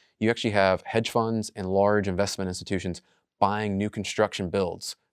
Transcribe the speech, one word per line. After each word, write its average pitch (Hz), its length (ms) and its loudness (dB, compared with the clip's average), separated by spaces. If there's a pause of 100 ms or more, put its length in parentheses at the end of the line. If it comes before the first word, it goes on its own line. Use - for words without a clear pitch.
(200)
You 110 100 2
actually 117 220 0
have 95 340 4
hedge 113 240 -2
funds 113 460 -2
and 98 120 -6
large 101 400 4
investment 95 400 -2
institutions 90 540 -4 (380)
buying 104 380 0
new 104 120 0
construction 101 600 -2
builds 90 460 -2 (180)